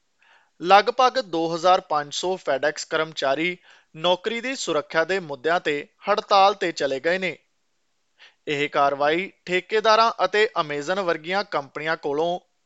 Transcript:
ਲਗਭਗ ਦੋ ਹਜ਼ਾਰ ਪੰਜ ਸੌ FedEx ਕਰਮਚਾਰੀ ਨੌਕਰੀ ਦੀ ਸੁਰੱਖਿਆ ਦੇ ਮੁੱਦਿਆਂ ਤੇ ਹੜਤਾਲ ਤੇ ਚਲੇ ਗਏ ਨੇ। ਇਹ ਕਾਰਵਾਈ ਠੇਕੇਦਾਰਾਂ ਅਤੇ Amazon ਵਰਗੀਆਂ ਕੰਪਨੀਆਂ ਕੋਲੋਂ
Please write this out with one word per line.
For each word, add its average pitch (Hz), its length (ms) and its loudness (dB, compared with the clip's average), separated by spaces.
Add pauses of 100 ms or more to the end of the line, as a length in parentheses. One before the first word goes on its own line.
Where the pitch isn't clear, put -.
(640)
ਲਗਭਗ 233 580 4
ਦੋ 165 340 -4
ਹਜ਼ਾਰ 180 260 4
ਪੰਜ 147 340 -6
ਸੌ 185 200 -4
FedEx 147 560 -4
ਕਰਮਚਾਰੀ 156 680 -2 (380)
ਨੌਕਰੀ 180 440 -2
ਦੀ 254 160 -6
ਸੁਰੱਖਿਆ 160 480 -2
ਦੇ 190 160 -2
ਮੁੱਦਿਆਂ 156 400 -4
ਤੇ 147 280 -4 (220)
ਹੜਤਾਲ 208 440 4
ਤੇ 185 180 -4
ਚਲੇ 135 280 -4
ਗਏ 170 180 -2
ਨੇ। 175 200 -6 (1080)
ਇਹ 143 200 -2
ਕਾਰਵਾਈ 147 640 0 (140)
ਠੇਕੇਦਾਰਾਂ 214 760 2
ਅਤੇ 208 240 2 (120)
Amazon 151 420 -4
ਵਰਗੀਆਂ 170 420 -2
ਕੰਪਨੀਆਂ 151 520 -6
ਕੋਲੋਂ 165 440 -2 (260)